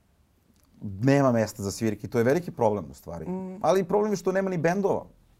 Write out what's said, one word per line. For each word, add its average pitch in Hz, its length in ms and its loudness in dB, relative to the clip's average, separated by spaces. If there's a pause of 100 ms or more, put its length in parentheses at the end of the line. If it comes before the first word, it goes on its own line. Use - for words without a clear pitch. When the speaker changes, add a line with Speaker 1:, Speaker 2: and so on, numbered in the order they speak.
(840)
Speaker 1:
nema 131 500 2
mesta 110 300 0
za 98 80 -2
svirke, 104 380 -4
to 123 100 -2
je 113 60 4
veliki 147 260 0
problem 107 360 0
u 69 80 -18
stvari. 82 320 -12
Speaker 2:
Mm. 185 340 -8
Speaker 1:
Ali 185 240 2
problem 208 280 0
je 196 40 0
što 190 160 -2
nema 190 180 0
ni 185 80 -2
bendova. 175 460 0 (360)